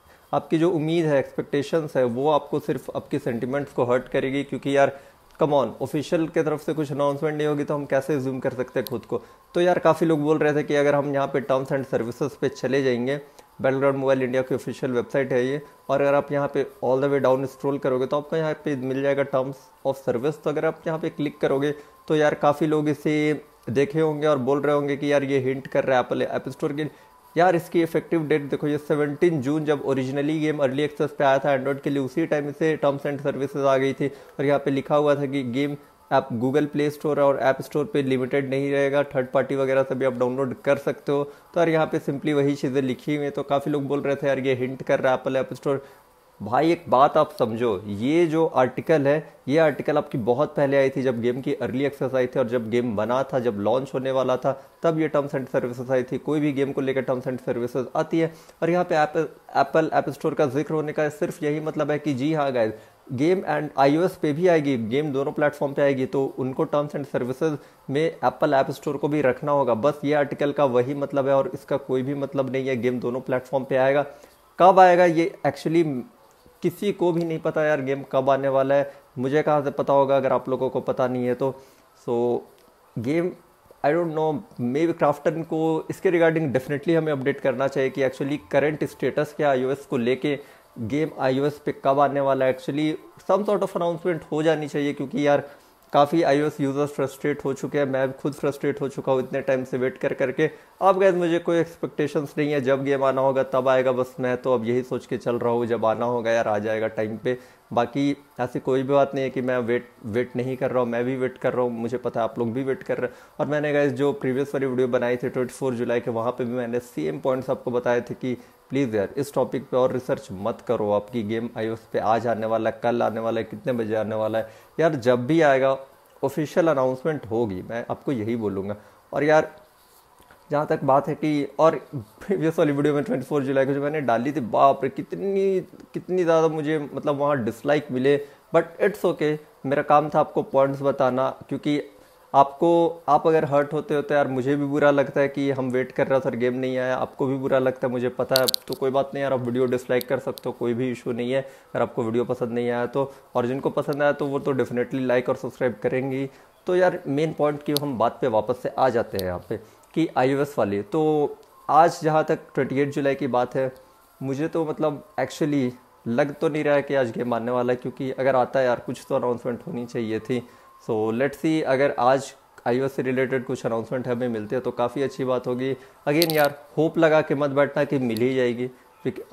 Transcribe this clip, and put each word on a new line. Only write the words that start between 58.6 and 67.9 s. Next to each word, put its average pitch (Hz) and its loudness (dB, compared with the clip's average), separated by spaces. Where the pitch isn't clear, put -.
और 165 2
यहाँ 175 2
पे 170 2
Apple, 151 2
Apple 156 2
App 143 -8
Store 156 -2
का 156 2
जिक्र 147 -2
होने 151 -4
का 151 0
सिर्फ 160 -6
यही 147 -2
मतलब 151 -2
है 147 0
कि 147 -2
जी 139 0
हाँ 143 0
गाइस, 113 0
गेम 165 2
and 151 -4
आईओएस 156 4
पे 151 -2
भी 170 2
आएगी, 143 4
गेम 127 -2
दोनों 135 -2
प्लेटफॉर्म 143 0
पे 147 0
आएगी, 135 2
तो 135 -2
उनको 131 -2
terms 147 -2
and 143 -8
services 139 -2
में 156 0